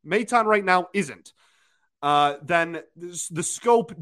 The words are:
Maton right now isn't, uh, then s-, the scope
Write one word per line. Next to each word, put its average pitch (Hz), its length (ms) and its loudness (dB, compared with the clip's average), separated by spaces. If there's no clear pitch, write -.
Maton 220 420 -2
right 214 200 2
now 180 280 2
isn't, 143 400 -6
uh, 147 420 2
then 165 380 0
s-, 175 280 -12
the 170 140 -6
scope - 580 0